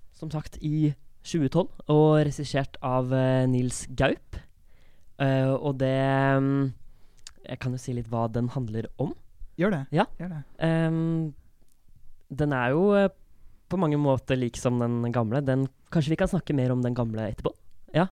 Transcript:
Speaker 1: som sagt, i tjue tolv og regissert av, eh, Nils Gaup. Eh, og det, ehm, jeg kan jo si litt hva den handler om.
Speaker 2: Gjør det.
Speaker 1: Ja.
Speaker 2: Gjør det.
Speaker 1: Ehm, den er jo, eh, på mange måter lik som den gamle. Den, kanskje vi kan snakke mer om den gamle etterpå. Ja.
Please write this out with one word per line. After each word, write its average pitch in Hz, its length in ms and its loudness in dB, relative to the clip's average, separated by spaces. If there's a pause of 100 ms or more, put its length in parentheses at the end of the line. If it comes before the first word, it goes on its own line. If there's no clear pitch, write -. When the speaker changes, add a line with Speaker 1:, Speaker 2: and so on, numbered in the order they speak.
(140)
Speaker 1:
som 160 160 -14
sagt, 151 320 -8
i 151 320 0 (280)
tjue 151 280 0
tolv 139 180 2 (200)
og 151 360 6
regissert 143 580 -4
av, 127 300 0
eh, 131 340 2
Nils 127 480 0
Gaup. - 420 -2 (840)
Eh, 135 360 2
og 135 240 -2
det, 131 140 0
ehm, 135 800 2 (720)
jeg 127 140 -10
kan 127 120 -4
jo 127 60 -6
si 127 140 -8
litt 117 160 -6
hva 117 240 -2
den 120 160 0
handler 113 380 -4 (120)
om. 143 160 -4 (440)
Speaker 2:
Gjør 185 120 2
det. 143 200 -2
Speaker 1:
Ja. 175 140 2 (160)
Speaker 2:
Gjør 175 80 -10
det. 156 160 -10 (160)
Speaker 1:
Ehm, 160 720 0 (1000)
den 147 180 0
er 123 180 2
jo, 185 240 4
eh, 196 140 4 (600)
på 180 100 -2
mange 151 200 2
måter 135 400 2
lik 123 180 -2
som 123 220 0
den 120 340 0
gamle. 120 320 0
Den, 131 240 2 (220)
kanskje 156 200 2
vi 160 60 0
kan 185 120 2
snakke 160 260 -2
mer 127 180 2
om 127 100 0
den 123 120 0
gamle 113 260 -2 (140)
etterpå. - 180 -4 (420)
Ja. 160 180 2